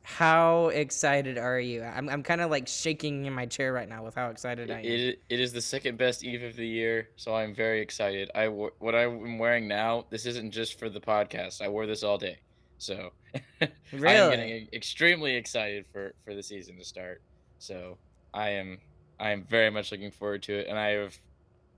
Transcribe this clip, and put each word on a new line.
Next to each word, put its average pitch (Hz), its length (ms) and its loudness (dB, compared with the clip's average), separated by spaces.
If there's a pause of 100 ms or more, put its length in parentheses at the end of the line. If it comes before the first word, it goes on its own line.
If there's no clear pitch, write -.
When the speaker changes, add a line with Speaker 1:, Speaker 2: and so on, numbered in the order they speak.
Speaker 1:
How 165 680 6
excited 139 680 2
are 127 220 0
you? 120 240 -4
I'm, 123 240 -6
I'm 139 160 -4
kinda, 170 240 0
like, 143 220 0
shaking 147 560 -2
in 135 80 -4
my 127 120 -4
chair 131 280 -2
right 120 140 -2
now 110 140 -12
with 113 140 -10
how 123 140 -2
excited 120 420 -6
I 113 80 -6
am. 113 60 -8
Speaker 2:
It, 120 420 0
it 123 140 0
is 123 100 0
the 120 100 -4
second 131 360 -2
best 123 260 2
eve 120 180 -6
of 117 140 -10
the 117 100 -4
year, 113 520 0
so 113 180 -4
I'm 107 180 0
very 110 280 2
excited. 98 520 -2
I 110 120 4
w-, 107 340 -2
what 113 160 2
I'm 117 420 2
wearing 117 300 2
now, 110 420 2
this 110 160 -6
isn't 120 260 -4
just 110 280 -4
for 113 80 -6
the 101 140 -8
podcast. 104 600 0
I 104 60 -2
wore 104 180 -2
this 107 160 -2
all 101 160 2
day, 90 200 -6 (400)
so 95 340 -8 (240)
<laughs> - 260 -6
I'm 151 80 0 (220)
Speaker 1:
Really? 160 460 6
Speaker 2:
getting 117 120 -4
e-, 113 220 -10
extremely 151 640 0
excited 107 560 -4
for, 98 220 -8 (100)
for 104 100 -10
the 101 80 -8
season 92 360 -14
to 90 80 -16
start. 90 360 -12 (380)
So 92 380 -12 (360)
I 104 180 0
am, 95 280 -6 (400)
I 107 120 -2
am 101 120 -4
very 110 260 6
much 104 220 -4
looking 101 200 -10
forward 101 320 -4
to 101 160 -2
it, - 100 -4
and 107 100 -2
I 107 120 2
have 104 260 -2 (600)